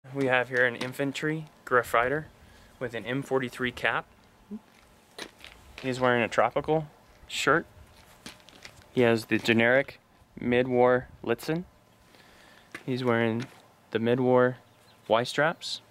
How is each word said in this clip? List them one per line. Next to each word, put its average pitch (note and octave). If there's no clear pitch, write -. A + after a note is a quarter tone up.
We C#3
have B2
here B2+
an A#2+
infantry C#3
Griff B2
Fighter B2+
with A#2+
an G#2+
M B2+
forty-three B2+
cap. B2+
He's B2+
wearing B2
a G#2
tropical D3+
shirt. -
He B2+
has A#2
the A2+
generic A#2
mid-war B2
Lützen. D#3
He's B2+
wearing A#2
the A2
mid-war B2
Y-straps. C3+